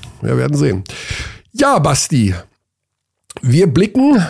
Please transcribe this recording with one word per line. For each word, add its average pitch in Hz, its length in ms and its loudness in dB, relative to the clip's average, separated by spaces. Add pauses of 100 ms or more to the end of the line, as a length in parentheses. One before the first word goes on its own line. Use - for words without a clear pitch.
(200)
Wir 120 160 -2
werden 131 200 -2
sehen. 110 280 0 (680)
Ja, 269 260 2
Basti, 135 560 0 (1080)
wir 135 240 4
blicken, 214 640 2